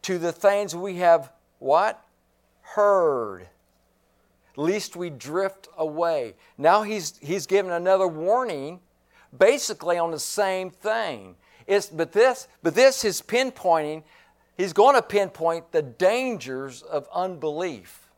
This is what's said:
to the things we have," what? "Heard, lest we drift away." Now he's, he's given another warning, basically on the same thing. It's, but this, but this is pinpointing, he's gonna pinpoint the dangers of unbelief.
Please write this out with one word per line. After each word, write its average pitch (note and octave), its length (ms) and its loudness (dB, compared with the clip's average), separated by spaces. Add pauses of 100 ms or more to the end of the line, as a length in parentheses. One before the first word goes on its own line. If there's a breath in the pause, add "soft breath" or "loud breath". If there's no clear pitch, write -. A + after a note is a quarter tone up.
to F#3 140 -6
the E3+ 140 -4
things G3+ 420 0
we F3+ 240 -10
have," E3+ 340 2 (280)
what? D#3+ 420 0 (600)
"Heard, C#3 880 0 (1040)
lest F3+ 400 -4
we F3 140 -8
drift E3 580 -8 (100)
away." D#3 580 -4 (220 soft breath)
Now F3 260 4
he's, G3+ 340 -6
he's D#3+ 300 -6
given F#3+ 240 2
another F#3 360 2
warning, F3 720 -4 (560 soft breath)
basically F#3 640 2
on E3+ 140 0
the D#3 80 -8
same F#3+ 500 -4
thing. D#3+ 680 -8 (300 soft breath)
It's, G3 220 0
but D#3+ 240 -6
this, A#3+ 360 2 (140 soft breath)
but E3 140 -2
this B3+ 280 4
is G3+ 200 -4
pinpointing, E3 800 -2 (520 soft breath)
he's F#3 180 -4
gonna B3 280 6
pinpoint E3 720 -4
the D#3+ 100 0
dangers C#3 1000 -4
of D3 280 -6
unbelief. D#3+ 880 -8 (180)